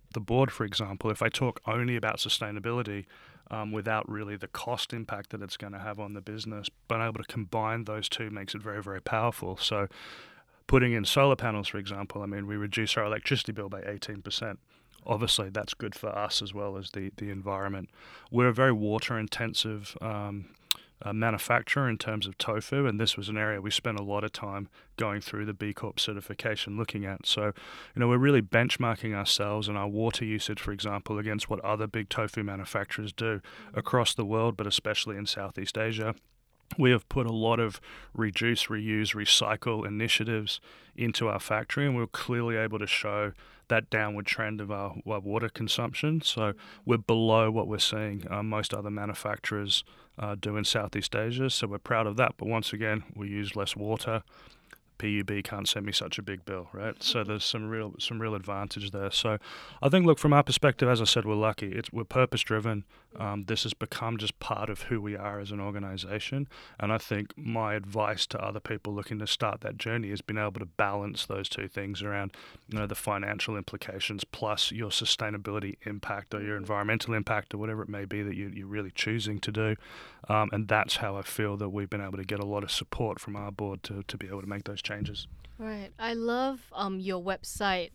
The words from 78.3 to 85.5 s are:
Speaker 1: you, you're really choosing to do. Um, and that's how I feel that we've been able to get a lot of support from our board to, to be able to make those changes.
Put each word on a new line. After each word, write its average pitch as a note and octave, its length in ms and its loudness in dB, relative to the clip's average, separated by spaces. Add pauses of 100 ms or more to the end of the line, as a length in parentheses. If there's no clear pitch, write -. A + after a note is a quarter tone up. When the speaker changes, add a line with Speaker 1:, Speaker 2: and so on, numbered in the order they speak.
Speaker 1:
you, G2+ 180 -6
you're G2 140 -10
really G2+ 240 -6
choosing G#2+ 500 0
to G#2+ 120 -2
do. A2 240 2 (520)
Um, G#2+ 240 4
and G#2 140 0
that's G#2+ 300 4
how G2 200 -2
I G2 60 -4
feel G2+ 360 -2
that G2+ 100 -2
we've G2 200 -2
been G2+ 140 -4
able F#2+ 160 -6
to F#2+ 60 -4
get G2+ 160 -4
a G2+ 40 -2
lot G2+ 200 -2
of - 60 -4
support - 500 -2
from G2+ 160 -8
our G2+ 160 -6
board G2 320 -4
to, G2+ 180 -6
to - 160 -8
be G2+ 80 -10
able G2 140 -8
to F#2+ 80 -8
make G2+ 160 -6
those G2+ 180 -8
changes. G#2 440 -6 (320)